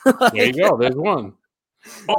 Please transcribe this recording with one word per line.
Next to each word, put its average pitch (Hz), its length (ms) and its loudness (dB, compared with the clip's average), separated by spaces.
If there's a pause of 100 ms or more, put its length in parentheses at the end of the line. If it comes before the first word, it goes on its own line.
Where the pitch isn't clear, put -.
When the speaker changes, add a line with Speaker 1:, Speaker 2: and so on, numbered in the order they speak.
Speaker 1:
<laughs> 254 280 2
Speaker 2:
There 214 140 0
you 123 60 0
go. 165 240 0
There's 127 200 0
one. 147 360 -4 (760)
Oh, 208 100 0